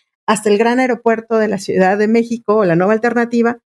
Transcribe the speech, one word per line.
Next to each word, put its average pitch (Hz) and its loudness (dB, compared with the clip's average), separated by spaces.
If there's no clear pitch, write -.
hasta 214 0
el 208 4
gran 233 2
aeropuerto 226 -2
de 214 0
la 190 -4
Ciudad 185 0
de 214 0
México, 226 -2
o 214 2
la 170 2
nueva 185 2
alternativa, 233 -2